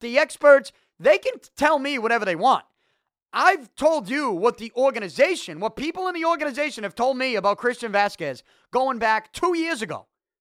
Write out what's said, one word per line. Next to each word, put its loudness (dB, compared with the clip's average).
the -2
experts, 6
they 4
can -6
t-, -20
tell 2
me -4
whatever 0
they -2
want. 2
I've 0
told 0
you -2
what 0
the -14
organization, 0
what -6
people -6
in -4
the -6
organization -4
have -10
told -2
me -4
about 0
Christian -4
Vasquez -2
going 0
back -2
two -2
years -4
ago. -10